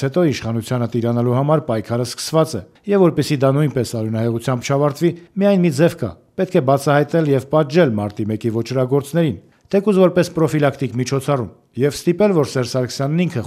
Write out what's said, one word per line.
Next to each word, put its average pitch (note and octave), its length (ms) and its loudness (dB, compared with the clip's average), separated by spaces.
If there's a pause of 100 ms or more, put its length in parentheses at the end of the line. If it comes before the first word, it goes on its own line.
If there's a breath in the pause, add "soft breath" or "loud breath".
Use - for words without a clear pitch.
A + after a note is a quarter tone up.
հետո F3 220 0
իշխանությանը A#2 680 -4
տիրանալու A#2+ 400 0
համար D3 320 2
պայքարը A#2+ 400 -4
սկսված D#3 480 -2
է, F#2+ 60 -6 (280 soft breath)
և G3+ 140 4
որպեսզի D3+ 400 2
դա C3+ 60 4 (100)
նույնպես C3+ 400 0
արյունահեղությամբ A2+ 720 -2
չավարտվի, C#3+ 420 0 (320 loud breath)
միայն G3+ 240 4
մի D#3+ 100 2
ձև E3 220 2
կա. A2 100 -6 (300)
պետք F#3 160 -4
է E3+ 140 4
բացահայտել D3 600 2
և C3+ 140 2 (100)
պատժել D#3 360 2 (100)
մարտի G#2 340 -4
մեկի G#2+ 240 -2
ոճրագործներին, C3 840 -2 (300 soft breath)
թեկուզ G3 320 2
որպես F3+ 320 4
պրոֆիլակտիկ C#3+ 640 0
միջոցառում, C3 520 -2 (280)
և C#3 160 2
ստիպել, F3+ 460 0
որ C3+ 100 2
Սերժ B2 240 -2
Սարգսյանն C3+ 460 -2 (100)
ինքը A#2+ 180 -4